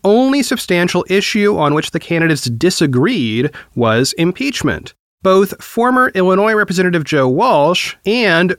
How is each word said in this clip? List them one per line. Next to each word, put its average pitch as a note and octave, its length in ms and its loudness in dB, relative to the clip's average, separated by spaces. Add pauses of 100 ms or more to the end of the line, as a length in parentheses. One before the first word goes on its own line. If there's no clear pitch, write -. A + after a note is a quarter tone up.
only C4 400 2
substantial F3 640 -2
issue G3+ 500 0
on D3 160 0
which D#3 180 -2
the E3+ 100 -6
candidates D#3+ 480 -2
disagreed C3+ 1000 0 (240)
was A#2 380 0
impeachment. E3 800 -4 (280)
Both F#3+ 400 2
former B3+ 540 0
Illinois F#3+ 380 2
Representative F3+ 500 0
Joe C#3 240 0
Walsh E3+ 640 0 (120)
and F#3 540 2